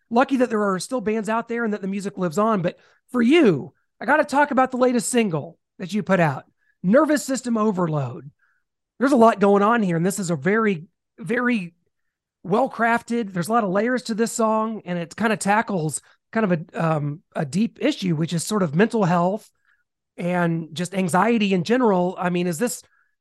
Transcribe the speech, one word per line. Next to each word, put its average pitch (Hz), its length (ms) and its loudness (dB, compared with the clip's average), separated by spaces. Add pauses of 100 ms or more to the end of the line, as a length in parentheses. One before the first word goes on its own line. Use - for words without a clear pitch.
lucky 262 280 2
that 240 120 2
there 208 240 0
are 185 60 -2
still 254 200 -6
bands 214 300 -4
out 226 180 -4
there 233 160 -4
and 214 100 -2
that 202 80 -6
the 196 60 -6
music 196 300 -6
lives 175 200 -2
on. 214 240 2
But 165 160 -4 (360)
for 247 80 2
you, 233 520 4 (280)
I - 40 -10
gotta 294 200 2
talk 285 260 0
about 254 200 2
the 254 60 -6
latest 247 320 2
single 165 480 -2 (220)
that 180 140 -10
you 208 100 -2
put 185 160 2
out, 151 260 0 (380)
Nervous 285 400 4
System 247 320 -4
Overload. 160 760 -2 (720)
There's 269 140 4
a 277 40 4
lot 226 220 6
going 202 240 4
on 226 200 2
here, 175 120 0
and 165 100 0
this 190 140 -2
is 175 120 -4
a 175 40 0
very, 190 520 0 (300)
very 233 580 -2 (680)
well-crafted, 233 880 -2
there's 180 160 -4
a 214 60 -2
lot 233 100 2
of 196 60 -2
layers 233 340 0
to 233 120 -6
this 220 160 -2
song, 220 540 -2
and 175 140 -4
it 165 160 -10
kinda 214 220 0
tackles 196 640 -2 (320)
kind 220 180 0
of - 0 -
a, 165 340 -2
um, 151 360 -2 (160)
a 180 80 -2
deep 175 360 -2
issue, 202 320 0
which 160 200 -2
is 165 100 -2
sort 214 180 -2
of 151 140 -2
mental 220 300 2
health 180 440 0 (680)
and 175 560 -2
just 170 200 -8
anxiety 196 600 2
in 180 100 0
general. 196 560 2
I 180 100 -2
mean, 180 180 0
is 165 120 -4
this 233 240 -4 (380)